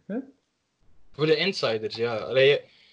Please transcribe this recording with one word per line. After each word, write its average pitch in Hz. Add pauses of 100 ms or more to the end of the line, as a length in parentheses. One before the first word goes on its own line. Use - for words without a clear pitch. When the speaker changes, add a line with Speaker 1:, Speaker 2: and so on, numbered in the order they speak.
Speaker 1:
Huh? 196 (960)
Speaker 2:
Voor 147
de 156
insiders, 117
ja. 117
Allee, 127
je, 139 (300)